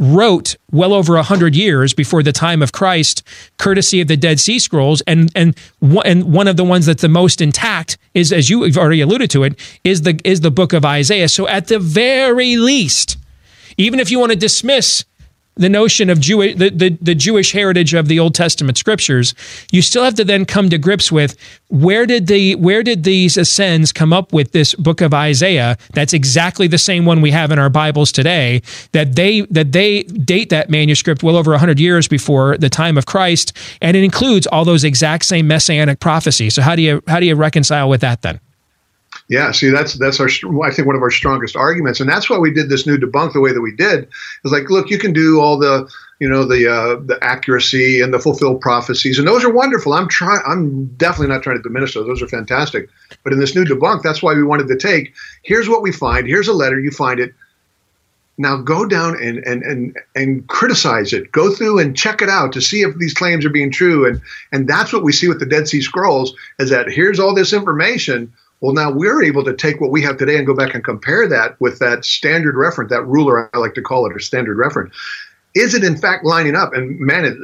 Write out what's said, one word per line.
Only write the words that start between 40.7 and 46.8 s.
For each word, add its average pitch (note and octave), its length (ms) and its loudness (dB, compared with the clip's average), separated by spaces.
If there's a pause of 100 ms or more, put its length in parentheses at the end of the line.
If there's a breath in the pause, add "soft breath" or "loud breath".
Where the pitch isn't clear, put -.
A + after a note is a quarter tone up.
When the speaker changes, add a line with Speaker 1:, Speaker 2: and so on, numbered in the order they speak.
Speaker 2:
think C#3+ 160 -2
one C3+ 100 0
of B2 60 -2
our B2 80 0
strongest C3 440 -2
arguments, C#3+ 460 -2
and C3+ 80 -2
that's F#3+ 220 -2
why G#3+ 80 0
we D#3+ 120 2
did C#3+ 200 -2
this C#3 160 -2
new D3 100 0
debunk C#3 380 -2
the C#3+ 60 0
way C3 120 2
that A#2+ 80 -2
we A2 160 -8
did. F3 320 -2 (340 loud breath)
It's C3+ 100 -4
like, C#3+ 180 -2
look, F#3+ 180 0
you G3+ 100 -2
can G3 140 -2
do D#3+ 260 4
all D3 200 2
the, C3+ 320 0 (280 loud breath)
you C#3+ 80 -4
know, C3+ 200 0
the, B2 200 2
uh, A#2 380 0